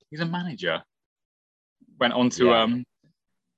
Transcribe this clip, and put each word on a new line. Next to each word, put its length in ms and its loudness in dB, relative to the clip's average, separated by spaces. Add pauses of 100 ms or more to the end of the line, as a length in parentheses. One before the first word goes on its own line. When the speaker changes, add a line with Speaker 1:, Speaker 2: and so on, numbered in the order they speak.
(100)
Speaker 1:
he's 100 -12
a 60 -2
manager. 560 -6 (1160)
Went 160 0
on 160 2
to, 160 2
Speaker 2:
Yeah. 160 4
Speaker 1:
um, 240 -2 (720)